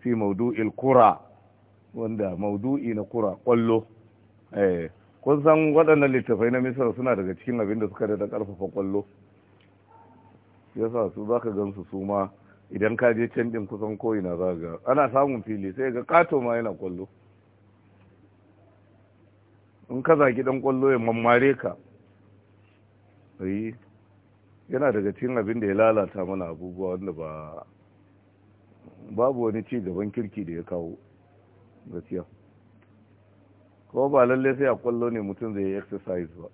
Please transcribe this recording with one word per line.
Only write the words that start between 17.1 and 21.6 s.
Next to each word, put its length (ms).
In 140
ka 120
zagi 300
ɗan 180
ƙwallo 300
ya 60
mammare 580
ka. 200